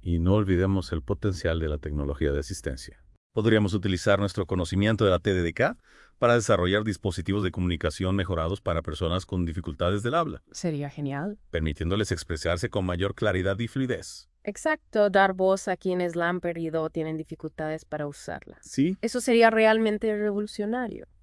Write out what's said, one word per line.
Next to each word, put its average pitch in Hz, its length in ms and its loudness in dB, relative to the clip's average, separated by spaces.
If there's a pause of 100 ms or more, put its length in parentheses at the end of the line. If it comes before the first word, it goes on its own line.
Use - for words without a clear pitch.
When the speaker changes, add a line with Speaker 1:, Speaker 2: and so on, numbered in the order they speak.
Speaker 1:
Y 85 180 0
no 90 140 4
olvidemos 95 580 2
el 80 100 -2
potencial 87 580 -2
de 80 100 -2
la 73 80 -2
tecnología 71 560 -2
de 71 60 0
asistencia. - 640 -10 (320)
Podríamos 107 400 4
utilizar 98 460 2
nuestro 101 260 -2
conocimiento 98 600 2
de 95 60 6
la 87 60 4
T 98 160 0
D 90 80 2
D 85 120 0
K 147 220 0 (440)
para 120 160 6
desarrollar 104 480 4
dispositivos 98 600 -2
de 92 60 2
comunicación 87 680 0
mejorados 87 460 -2
para 82 220 -2
personas 82 420 -2
con 90 180 -2
dificultades 87 600 -2
del 120 100 -2
habla, 160 380 -2
Speaker 2:
Sería 147 400 -6
genial. 147 480 -6 (100)
Speaker 1:
permitiéndoles 82 600 -2
expresarse 87 580 -2
con 95 160 -2
mayor 90 300 -2
claridad 98 420 0
y 117 100 -4
fluidez. 123 600 -6 (140)
Speaker 2:
Exacto, 214 680 0
dar 190 240 4
voz 190 340 2
a 185 100 -2
quienes 180 380 -2
la 170 140 0
han 175 120 -2
perdido 165 420 -2
o 160 60 -2
tienen 160 280 -4
dificultades 156 680 -8
para 147 220 -6
usarla. - 540 -12
Speaker 1:
Sí. 165 400 0
Speaker 2:
Eso 240 180 -2
sería 233 300 6
realmente 220 680 2
revolucionario. 214 920 -4 (160)